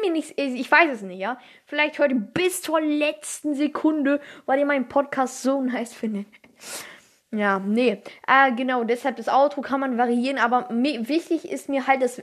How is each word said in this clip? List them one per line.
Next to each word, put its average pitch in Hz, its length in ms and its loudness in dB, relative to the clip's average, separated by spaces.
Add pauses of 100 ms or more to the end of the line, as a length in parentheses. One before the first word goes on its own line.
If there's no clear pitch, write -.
mir 403 100 0
nicht, 320 300 -4
ich 262 300 -4
weiß 311 220 6
es 214 100 -8
nicht, 185 180 -12
ja. 226 180 -6 (280)
Vielleicht 302 340 -2
hört 285 100 4
ihr 254 80 0
bis 359 440 -2
zur 320 180 0
letzten 302 720 -2
Sekunde, 285 640 0 (240)
weil 269 140 2
ihr 285 80 2
meinen 277 220 0
Podcast 269 540 -2
so 269 180 0
nice 233 340 -4
findet. 208 320 -6 (1040)
Ja, 202 280 2
nee. 208 440 2 (260)
Äh, 269 240 6
genau, 254 320 0
deshalb 247 320 -2
das 233 120 -6
Outro 277 320 4
kann 262 200 -2
man 262 180 -2
variieren, 240 400 0
aber 240 340 2
mi-, 240 360 0
wichtig 320 420 -2
ist - 180 -6
mir 269 180 -2
halt 269 140 4
das 247 220 -2